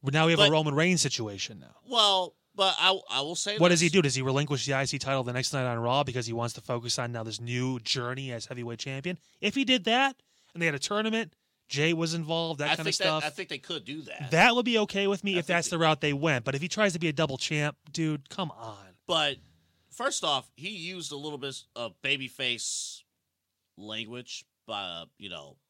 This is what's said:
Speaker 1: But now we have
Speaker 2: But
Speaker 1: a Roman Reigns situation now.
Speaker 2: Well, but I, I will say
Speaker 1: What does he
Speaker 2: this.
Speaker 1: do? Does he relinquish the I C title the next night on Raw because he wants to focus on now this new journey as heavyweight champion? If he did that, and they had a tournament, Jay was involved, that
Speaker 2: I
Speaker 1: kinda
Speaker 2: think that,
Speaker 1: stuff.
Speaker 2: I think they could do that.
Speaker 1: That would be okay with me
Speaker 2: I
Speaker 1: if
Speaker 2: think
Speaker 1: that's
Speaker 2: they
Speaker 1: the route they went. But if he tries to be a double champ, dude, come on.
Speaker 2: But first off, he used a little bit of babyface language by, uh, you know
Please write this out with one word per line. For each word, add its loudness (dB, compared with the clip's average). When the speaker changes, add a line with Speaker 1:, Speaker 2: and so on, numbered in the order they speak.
Speaker 1:
But -2
now 6
we 6
have 4
Speaker 2:
But 8
Speaker 1:
a 6
Roman 2
Reigns 4
situation -4
now. -20
Speaker 2:
Well, 2
but 2
I, 4
I -2
will -4
say -4
Speaker 1:
What 8
does 6
he 6
Speaker 2:
this. 2
Speaker 1:
do? 6
Does 4
he -2
relinquish 0
the 0
I 0
C -4
title 0
the -4
next -2
night -2
on -2
Raw 2
because -4
he -6
wants -4
to -14
focus -4
on -4
now -6
this -8
new -2
journey -4
as -10
heavyweight -8
champion? -6
If -2
he 0
did 2
that, 2
and -4
they 2
had 2
a -4
tournament, -2
Jay 2
was 0
involved, -2
that 0
Speaker 2:
I 4
Speaker 1:
kinda -6
Speaker 2:
think 0
that, 0
Speaker 1:
stuff. 2
Speaker 2:
I -2
think -10
they -8
could -8
do -8
that. -10
Speaker 1:
That 8
would 2
be 4
okay 2
with 0
me 0
Speaker 2:
I 2
Speaker 1:
if -4
Speaker 2:
think 2
Speaker 1:
that's 0
Speaker 2:
they -2
Speaker 1:
the 0
route 6
they 2
went. 2
But -2
if -2
he -4
tries 2
to -4
be 0
a 0
double 0
champ, -2
dude, -2
come -4
on. -14
Speaker 2:
But 0
first -4
off, 0
he -10
used -10
a -10
little -8
bit -8
of -8
babyface -4
language -12
by, -6
uh, -10
you -16
know -14